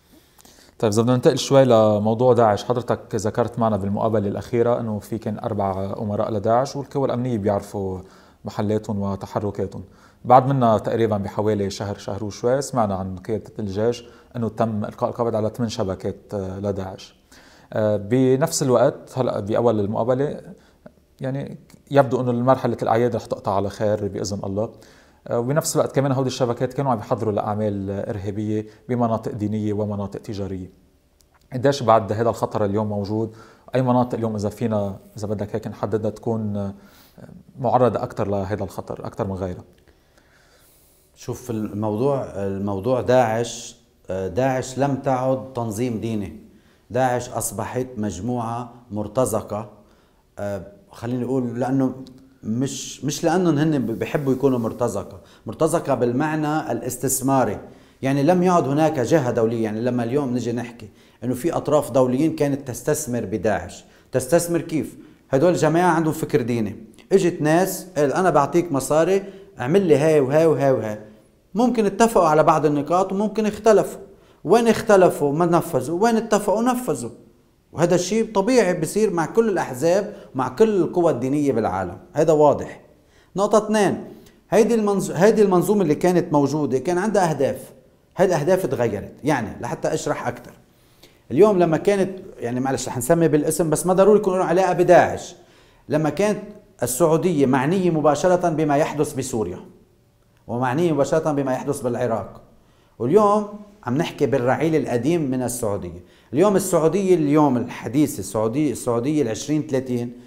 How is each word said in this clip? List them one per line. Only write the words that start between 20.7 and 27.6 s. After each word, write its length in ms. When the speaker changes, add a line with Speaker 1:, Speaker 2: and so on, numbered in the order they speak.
Speaker 1:
يعني 380
يبدو 300
إنه 120
مرحلة 500
الأعياد 340
رح 100
تقطع 280
على 160
خير 380
بإذن 360
الله. 280
آه، 100
وبنفس 380
الوقت 180
كمان 180
هودي 160
الشبكات 440
كانوا 200
عم 60
يحضروا 340
لأعمال 580